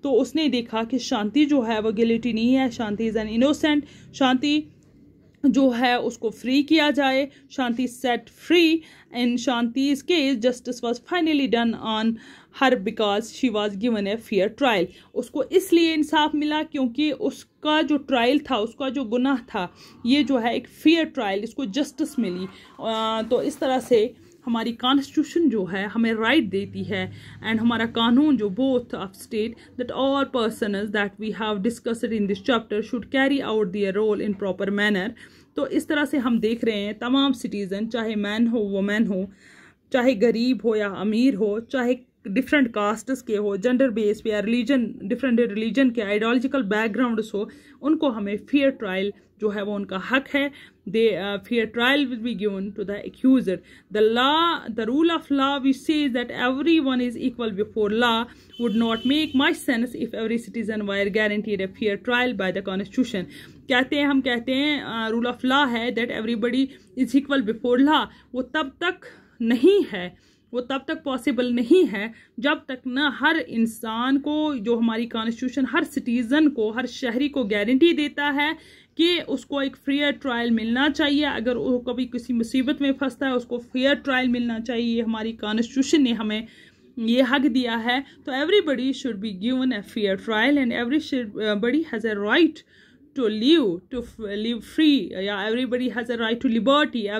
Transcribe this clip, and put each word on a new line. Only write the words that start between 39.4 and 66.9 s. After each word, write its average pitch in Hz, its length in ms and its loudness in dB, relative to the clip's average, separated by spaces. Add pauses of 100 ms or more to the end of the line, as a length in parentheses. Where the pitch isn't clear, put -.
चाहे 254 220 4
गरीब 226 500 2
हो 220 120 2
या 208 120 0
अमीर 214 460 2
हो, 208 260 0
चाहे 247 360 -2 (320)
डिफरेंट 254 400 2
कास्ट्स 214 540 -4
के 214 140 -4
हो, 202 200 -2
जेंडर 247 340 0
बेस 214 300 -2
पे 220 100 -4
या 208 100 -2
रिलीजन, 233 640 0
डिफरेंट 233 380 0
रिलीजन 226 500 0
के, 233 100 -4
आइडियोलॉजिकल 233 600 0
बैकग्राउंड्स 220 720 -2
हो, 214 160 -6 (320)
उनको 311 280 2
हमें 214 260 -4
फेयर 269 340 2
ट्रायल 202 420 -4 (280)
जो 208 80 0
है 208 140 -4
वो 208 120 -4
उनका 190 240 -6
हक 247 360 -2
है। 277 160 2 (380)
They, 220 240 4
uh, 202 260 -4 (100)
fair 233 180 0 (100)
trial 269 300 2
will 233 160 -8
be 233 120 -4
given 196 420 -4
to 208 80 -6
the 202 120 -6 (120)
accuser। 247 480 2 (360)
The 214 100 2
law, 277 640 2
the 220 180 -4
rule 311 240 4
of 320 200 -4
law 277 360 2
which 269 140 2
says 294 320 0
that 240 180 -2
everyone 262 720 2
is 247 160 -2 (120)
equal 233 320 -4
before 208 300 0
law 226 340 2 (360)
would 226 160 0
not 226 300 2
make 294 380 0
much 330 120 2
sense 247 380 -2
if 233 200 -6
every 226 240 -2
citizen 214 480 -6
were 202 220 0
guaranteed 208 520 -2
a 190 80 -2
fair 202 280 -2
trial 240 380 -2
by 190 180 -2
the 190 100 -4
constitution। 196 640 -4 (440)
कहते 262 280 0
हैं, 285 100 2
हम 277 140 2
कहते 247 320 -2
हैं, 285 340 0
uh, 226 280 -4
rule 240 180 -2
of 240 120 -10
law 269 240 4
है 240 260 -2
that 233 140 -2 (140)
everybody 233 440 0 (380)